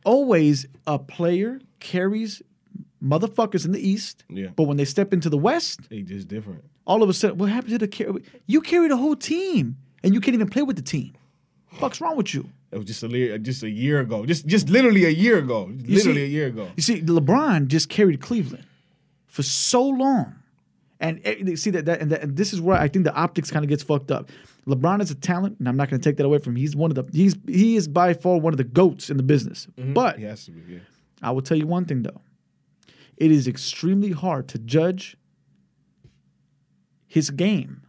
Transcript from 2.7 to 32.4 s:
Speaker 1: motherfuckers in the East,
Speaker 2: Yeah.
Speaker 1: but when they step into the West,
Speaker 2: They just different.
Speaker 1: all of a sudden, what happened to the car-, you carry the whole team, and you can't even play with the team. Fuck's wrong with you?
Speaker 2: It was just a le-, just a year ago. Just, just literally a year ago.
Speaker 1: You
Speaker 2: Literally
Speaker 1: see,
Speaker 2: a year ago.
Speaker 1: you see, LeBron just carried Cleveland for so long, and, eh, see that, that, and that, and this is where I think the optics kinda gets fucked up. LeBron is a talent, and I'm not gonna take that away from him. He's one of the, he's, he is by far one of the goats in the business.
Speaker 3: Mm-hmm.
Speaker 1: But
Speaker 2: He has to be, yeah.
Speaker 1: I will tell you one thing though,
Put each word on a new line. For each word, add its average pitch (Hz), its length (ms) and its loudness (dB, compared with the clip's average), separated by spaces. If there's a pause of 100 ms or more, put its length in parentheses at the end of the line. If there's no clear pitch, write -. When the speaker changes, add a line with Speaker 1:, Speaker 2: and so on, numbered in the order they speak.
Speaker 1:
motherfuckers 196 640 0
in 175 60 -2
the 190 160 -2
East, - 420 -4
Speaker 2:
Yeah. 95 260 -10
Speaker 1:
but 160 80 4
when 143 140 0
they 143 80 2
step 196 260 0
into 165 160 0
the 147 100 0
West, 254 420 0 (100)
Speaker 2:
They 107 120 -10
just 95 240 -10
different. 101 380 -12 (220)
Speaker 1:
all 220 160 4
of 208 80 4
a - 40 4
sudden, 196 240 0
what 202 120 2
happened 226 220 -4
to 240 60 -2
the 214 100 -2
car-, 208 260 -6 (320)
you 285 160 2
carry 339 260 2
the 277 80 4
whole 285 180 0
team, 294 640 -2 (260)
and 190 120 4
you 233 60 0
can't 240 140 0
even 220 140 2
play 247 140 -2
with 262 140 -2
the 156 60 -10
team. - 300 -6 (640)
Fuck's - 260 -6
wrong 320 160 -4
with 226 180 -4
you? 135 140 -6 (240)
Speaker 2:
It 98 60 -8
was 107 80 -10
just 110 160 -10
a 117 60 -8
le-, 120 300 -2
just 131 240 -8
a 110 80 -8
year 135 300 0
ago. 110 260 -4
Just, 151 200 -2
just 185 240 2
literally 214 340 6
a 165 60 4
year 196 280 4
ago. 117 300 -2
Speaker 1:
You 131 280 0
Speaker 2:
Literally 170 240 4
Speaker 1:
see, 143 40 -2
Speaker 2:
a 139 40 -4
year 147 200 -2
ago. 107 280 -8
Speaker 1:
you 160 60 -2
see, 202 200 0
LeBron 165 680 4
just 156 220 0
carried 180 300 2
Cleveland 196 440 -6 (640)
for - 160 -6
so - 440 0
long, 262 480 0 (640)
and, 160 260 -4
eh, 196 320 -2
see 208 140 -2
that, 170 140 -2
that, 165 160 0
and 151 100 0
that, 156 120 0
and 139 140 -6
this 196 160 -2
is 185 80 -4
where 180 180 2
I 156 100 2
think 185 160 2
the 151 100 0
optics 160 360 -2
kinda 151 180 -2
gets 143 140 0
fucked 139 280 -2
up. 135 200 -6 (360)
LeBron 147 340 2
is 180 100 -2
a 143 40 -6
talent, 180 460 -4
and 123 80 -2
I'm 123 100 0
not 139 100 0
gonna 135 140 -2
take 147 160 2
that 143 80 2
away 147 120 4
from 135 160 -4
him. - 20 -2
He's 147 200 -2
one 160 140 0
of 151 60 -2
the, 131 80 -4 (120)
he's, 185 200 4 (100)
he 226 300 4
is 175 120 0
by 175 240 4
far 180 260 2
one 160 140 0
of 143 60 -2
the 131 60 0
goats 170 440 2
in 151 80 -2
the 135 60 0
business. 135 440 0 (120)
Speaker 3:
Mm-hmm. 131 160 -6
Speaker 1:
But 233 240 2
Speaker 2:
He 107 60 -12
has 104 220 -12
to - 40 -20
be, 82 240 -20
yeah. 87 40 -18 (440)
Speaker 1:
I - 80 -4
will 131 120 -2
tell 160 140 0
you 151 100 0
one 175 200 -2
thing 139 160 -2
though, - 180 -10 (960)